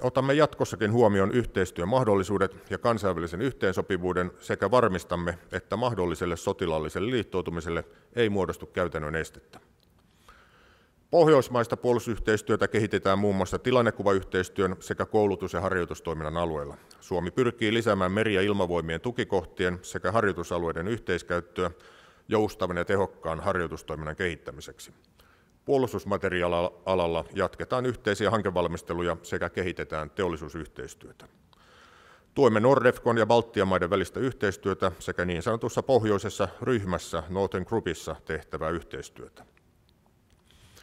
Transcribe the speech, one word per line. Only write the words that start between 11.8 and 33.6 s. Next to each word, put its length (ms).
kehitetään 500
muun 180
muassa 220
tilannekuvayhteistyön 1200
sekä 260
koulutus- 460
ja 80
harjoitustoiminnan 760
alueella. 400
Suomi 300
pyrkii 440
lisäämään 380
meri- 220
ja 80
ilmavoimien 580
tukikohtien 840
sekä 300
harjoitusalueiden 760
yhteiskäyttöä 840
joustavan 480
ja 80
tehokkaan 560
harjoitustoiminnan 760
kehittämiseksi. 760
Puolustusmateriaalialalla 1600
jatketaan 520
yhteisiä 440
hankevalmisteluja 920
sekä 280
kehitetään 600
teollisuusyhteistyötä. 1120
Tuemme 260
Nordefcon 580
ja 80
Baltian 420